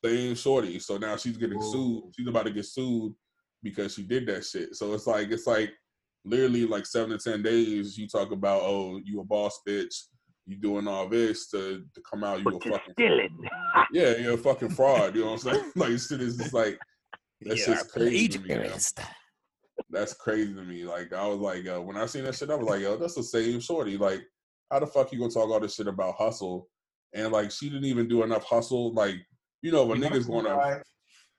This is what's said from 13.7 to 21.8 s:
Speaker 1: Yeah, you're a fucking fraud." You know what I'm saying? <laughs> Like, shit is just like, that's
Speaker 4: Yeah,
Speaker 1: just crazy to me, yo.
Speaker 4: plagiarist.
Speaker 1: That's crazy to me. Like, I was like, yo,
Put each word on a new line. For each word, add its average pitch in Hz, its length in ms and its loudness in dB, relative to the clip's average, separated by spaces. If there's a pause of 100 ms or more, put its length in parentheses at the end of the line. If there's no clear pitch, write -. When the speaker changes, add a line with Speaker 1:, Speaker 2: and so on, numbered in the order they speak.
Speaker 1:
Yeah, 135 280 4
you're 120 160 0
a 117 40 0
fucking 131 300 2
fraud." 113 480 4
You 113 60 2
know 110 100 0
what 113 140 -6
I'm 127 80 2
saying? 392 180 0
<laughs> - 40 -6
Like, 123 220 2
shit 131 220 -4
is 120 160 -2
just 117 180 -4
like, 110 240 2 (600)
that's - 260 -2
Speaker 4:
Yeah, - 80 4
Speaker 1:
just - 160 -4
crazy 123 380 4
to 98 100 -2
me, 135 120 -8
yo. 67 100 0
Speaker 4:
plagiarist. 50 400 -4 (880)
Speaker 1:
That's 104 240 -2
crazy 107 400 -2
to 95 80 -12
me. 87 220 -10
Like, 87 280 -8
I 95 140 -2
was 104 120 -2
like, 92 260 -4
yo, 90 160 -4